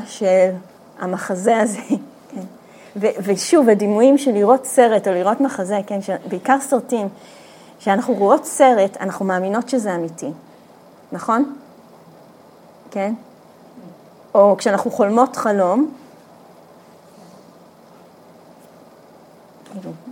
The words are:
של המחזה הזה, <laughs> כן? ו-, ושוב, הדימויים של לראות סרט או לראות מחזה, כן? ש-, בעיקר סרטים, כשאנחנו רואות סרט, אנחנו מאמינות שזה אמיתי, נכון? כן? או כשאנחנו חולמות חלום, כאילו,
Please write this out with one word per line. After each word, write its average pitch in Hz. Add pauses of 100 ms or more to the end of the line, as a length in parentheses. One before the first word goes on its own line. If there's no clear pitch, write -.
של 185 (500)
המחזה 190
הזה, 220 (300)
<laughs> -
כן? 190 (540)
ו-, 202 (160)
ושוב, 226
הדימויים 208
של 277
לראות 214
סרט 220
או 190
לראות 196
מחזה, 208
כן? 202
ש-, 196 (180)
בעיקר 196
סרטים, 240 (720)
כשאנחנו 220
רואות 202
סרט, 226
אנחנו 190
מאמינות 190
שזה 214
אמיתי, 165 (800)
נכון? 233 (1400)
כן? 202 (1200)
או 202
כשאנחנו 202
חולמות 233
חלום, 208 (3750)
כאילו, 185 (200)